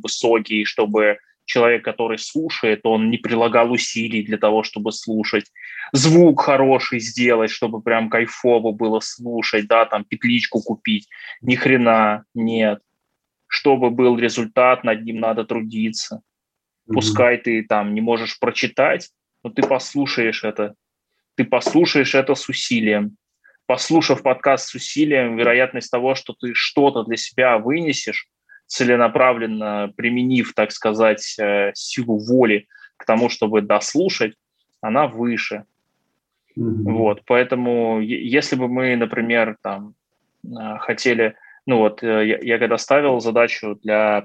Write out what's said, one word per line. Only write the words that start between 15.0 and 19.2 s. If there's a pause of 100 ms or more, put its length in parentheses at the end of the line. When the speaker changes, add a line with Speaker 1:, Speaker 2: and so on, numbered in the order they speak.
Speaker 1:
ним
надо
трудиться. (640)
Speaker 2:
Мгм.
Speaker 1:
Пускай
ты
там
не
можешь
прочитать, (320)